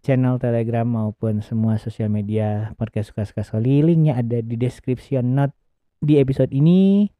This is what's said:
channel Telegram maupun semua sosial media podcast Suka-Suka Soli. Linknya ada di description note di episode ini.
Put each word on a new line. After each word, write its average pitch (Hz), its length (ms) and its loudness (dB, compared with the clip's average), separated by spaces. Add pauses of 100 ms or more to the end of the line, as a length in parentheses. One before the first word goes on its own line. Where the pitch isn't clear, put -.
channel 127 300 2
Telegram 117 500 -2
maupun 110 540 -2
semua 110 400 -2
sosial 107 320 -6
media 107 640 -4
podcast 113 400 -8
Suka-Suka 107 320 -6
Soli. 127 320 0
Linknya 156 400 2
ada 117 240 -4
di 117 160 -6
description 127 800 -2
note 139 160 -2 (480)
di 147 160 4
episode 131 320 2
ini. 190 560 4 (120)